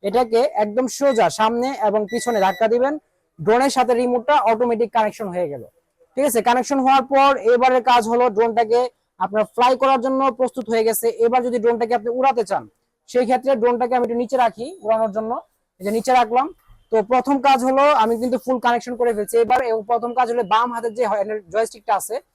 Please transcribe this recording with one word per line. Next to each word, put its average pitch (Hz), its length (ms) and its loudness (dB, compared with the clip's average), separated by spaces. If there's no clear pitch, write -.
এটাকে 226 360 0
একদম 214 220 -2
সোজা 247 300 2
সামনে 233 280 0
এবং 208 140 0
পিছনে 233 340 -2
ধাক্কা 190 280 0
দিবেন, 254 200 0
ড্রোনের 247 300 2
সাথে 247 240 2
রিমোটটা 247 360 0
অটোমেটিক 233 440 0
কানেকশন 214 380 -2
হয়ে 180 180 -4
গেল, 127 120 -12
ঠিক 269 160 -2
আছে। 226 180 0
কানেকশন 254 380 0
হওয়ার 269 180 4
পর 277 160 6
এবারের 254 360 2
কাজ 247 120 6
হলো 240 140 2
ড্রোনটাকে 226 440 2
আপনার 196 240 -2
ফ্লাই 247 260 4
করার 269 240 2
জন্য 269 160 0
প্রস্তুত 254 320 -4
হয়ে 226 160 2
গেছে। 226 200 -2
এবার 240 220 2
যদি 247 160 -2
ড্রোনটাকে 233 360 0
আপনি 214 100 -8
উড়াতে 254 300 0
চান, 160 140 -4
সেই 247 200 0
ক্ষেত্রে 254 220 0
ড্রোনটাকে 240 360 0
আমি 240 100 0
একটু 233 140 -4
নিচে 247 220 -4
রাখি 226 240 -2
উড়ানোর 220 320 0
জন্য, 220 140 -6
এই 185 60 -16
যে 202 120 -2
নিচে 233 220 -2
রাখলাম। 247 280 0
তো 226 40 -2
প্রথম 254 240 0
কাজ 269 200 6
হলো 269 160 2
আমি 226 180 0
কিন্তু 247 240 -2
ফুল 254 200 -2
কানেকশন 240 340 -2
করে 240 180 2
ফেলছি 208 260 -4
এবার, 247 160 2
এবং 220 80 -2
প্রথম 240 280 -2
কাজ 247 140 2
হলো 233 120 -2
বাম 226 220 2
হাতের 233 220 -6
যে 247 120 0
হ্যান্ডেল 214 300 -2
জয়স্টিকটা 214 460 -2
আছে 208 160 -8